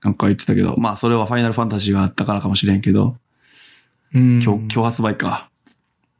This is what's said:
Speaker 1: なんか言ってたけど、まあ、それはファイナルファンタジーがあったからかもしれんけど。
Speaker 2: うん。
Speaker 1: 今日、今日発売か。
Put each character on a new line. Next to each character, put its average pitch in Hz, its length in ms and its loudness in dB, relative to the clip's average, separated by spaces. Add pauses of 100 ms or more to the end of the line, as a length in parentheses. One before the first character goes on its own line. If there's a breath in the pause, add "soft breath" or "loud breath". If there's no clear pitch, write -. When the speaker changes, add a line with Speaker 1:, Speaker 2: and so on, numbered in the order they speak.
Speaker 1:
な 101 80 0
ん - 20 -4
か - 140 -2
言 101 80 2
っ - 20 -4
て - 80 -14
た - 100 0
け 98 60 2
ど、 92 160 -2
ま 113 140 0
あ、 104 40 -8
そ 117 140 -2
れ 117 60 2
は 110 100 0
フ 117 80 -4
ァ 120 60 0
イ - 20 2
ナ 117 80 2
ル 110 40 -2
フ 117 80 -2
ァ 117 40 0
ン 107 40 -4
タ 104 100 -2
ジ 101 120 -2
ー - 20 2
が 98 100 2
あ - 20 2
っ 90 80 -4
た 98 120 -4
か 104 80 -2
ら 101 80 -2
か 98 80 -6
も 98 60 0
し 98 100 0
れ 98 120 4
ん 101 40 0
け 95 100 0
ど。 104 260 2 (960 soft breath)
Speaker 2:
う 131 60 4
ん。 123 220 4
Speaker 1:
今 110 160 2
日、 - 20 -6
今 110 80 -8
日 113 160 -2
発 113 180 -2
売 107 140 0
か。 - 340 -6 (720)